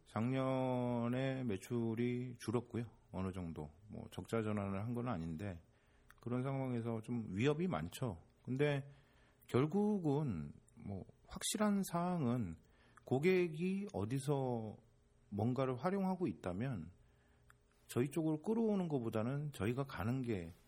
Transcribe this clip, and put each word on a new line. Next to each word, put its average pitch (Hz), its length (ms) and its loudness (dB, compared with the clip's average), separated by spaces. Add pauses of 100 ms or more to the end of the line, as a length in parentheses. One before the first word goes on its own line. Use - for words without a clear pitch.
작년에 127 1400 0
매출이 120 960 0
줄었고요. 113 480 -2 (260)
어느 95 200 -2
정도. 82 380 -6 (180)
뭐, 90 220 -12
적자 - 320 -2
전환을 101 400 -2
한 120 120 -4
건 120 140 -4
아닌데, 82 520 -4 (600)
그런 123 220 -2
상황에서 123 600 -2
좀 120 300 -4
위협이 147 360 2
많죠. 90 500 -2 (240)
근데 139 400 2 (640)
결국은 151 1040 2 (220)
뭐, 92 300 -8 (220)
확실한 208 580 2
사항은 135 720 0 (480)
고객이 185 880 2
어디서 123 840 0 (540)
뭔가를 123 480 2
활용하고 185 500 0
있다면 92 640 -2 (1000)
저희 131 220 2
쪽으로 156 300 2
끌어오는 208 480 2
것보다는 127 640 0
저희가 120 320 0
가는 131 380 -2
게 92 320 -4 (140)